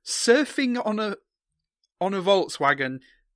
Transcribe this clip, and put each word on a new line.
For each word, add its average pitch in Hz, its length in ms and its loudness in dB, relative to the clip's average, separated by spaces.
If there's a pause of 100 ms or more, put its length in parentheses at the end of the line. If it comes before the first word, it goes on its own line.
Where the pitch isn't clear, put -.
surfing 247 800 0
on 214 140 -2
a, 214 180 -4 (840)
on 196 140 -2
a 190 80 -2
Volkswagen, 143 800 2 (360)